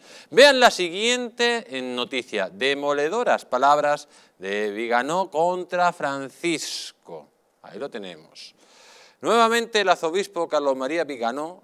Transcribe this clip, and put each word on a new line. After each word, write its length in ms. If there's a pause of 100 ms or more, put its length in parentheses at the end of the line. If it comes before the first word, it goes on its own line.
(300)
Vean 300
la 100
siguiente, 1080
en 180
noticia: 540
demoledoras 960
palabras 640 (300)
de 320
Viganò 600
contra 600
Francisco. 1400 (320)
Ahí 180
lo 120
tenemos. 640 (680)
Nuevamente 600
el 80
arzobispo 580
Carlos 300
María 260
Viganò 600